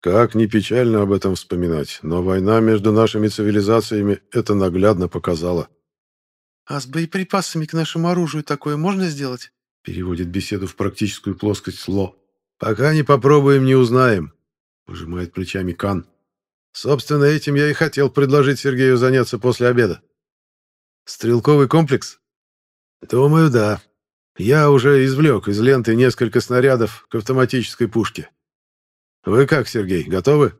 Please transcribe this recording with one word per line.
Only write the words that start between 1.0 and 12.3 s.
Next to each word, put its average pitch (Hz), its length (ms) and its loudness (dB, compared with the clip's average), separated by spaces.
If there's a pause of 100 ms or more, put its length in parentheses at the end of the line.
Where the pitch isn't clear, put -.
об 98 120 2
этом 95 240 -2
вспоминать, 85 640 -6
но 85 200 -4
война 95 380 0
между 110 320 2
нашими 107 360 2
цивилизациями 104 920 0 (100)
это 113 220 -2
наглядно 92 560 0
показала». 85 640 -4 (960)
«А 143 120 -8
с 127 80 -12
боеприпасами 165 800 -4
к - 80 -14
нашему 165 380 -2
оружию 156 340 -2
такое 147 320 -6
можно 185 320 -2
сделать?» 139 460 -10 (280)
переводит 87 460 -6
беседу 95 380 -6
в 90 100 -12
практическую 98 580 -6
плоскость 95 540 -6
Ло. 95 260 -4 (440)